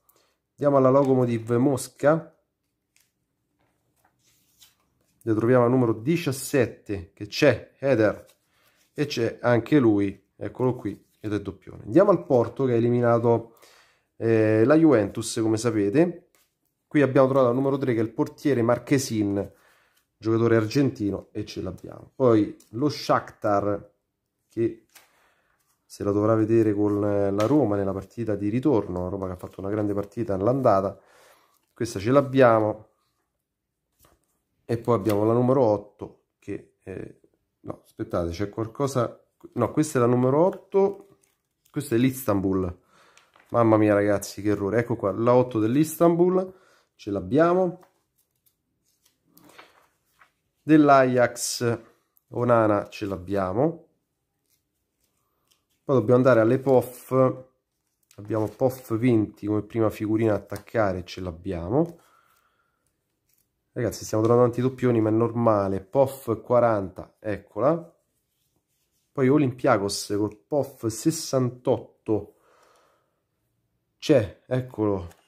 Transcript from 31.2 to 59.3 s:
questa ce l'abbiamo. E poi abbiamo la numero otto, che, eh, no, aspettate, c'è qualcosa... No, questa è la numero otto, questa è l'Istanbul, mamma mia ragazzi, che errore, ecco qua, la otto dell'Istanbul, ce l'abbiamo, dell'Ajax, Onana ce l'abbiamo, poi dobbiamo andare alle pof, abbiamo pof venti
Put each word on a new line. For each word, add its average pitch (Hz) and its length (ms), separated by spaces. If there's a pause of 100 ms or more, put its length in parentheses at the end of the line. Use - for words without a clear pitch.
questa 110 260
ce 107 120
l'abbiamo. 127 800 (1800)
E 117 120
poi 117 180
abbiamo 104 280
la 113 100
numero 123 280
otto, 104 640 (140)
che, - 460
eh, - 380 (400)
no, - 220
aspettate, 90 480
c'è 101 180
qualcosa... 123 760 (300)
No, 117 180
questa 151 280
è - 20
la 120 60
numero 127 360
otto, 196 640 (640)
questa 135 260
è - 20
l'Istanbul, 98 840 (680)
mamma 110 280
mia 107 180
ragazzi, 101 480
che 104 60
errore, 98 280
ecco 120 180
qua, 101 160
la 113 220
otto 127 240
dell'Istanbul, 170 960 (420)
ce - 140
l'abbiamo, 165 680 (2750)
dell'Ajax, 131 1160 (500)
Onana 117 600
ce - 180
l'abbiamo, 98 800 (2000)
poi 139 140
dobbiamo 117 180
andare 127 240
alle 120 200
pof, 127 520 (1080)
abbiamo 107 300
pof 127 500
venti 107 500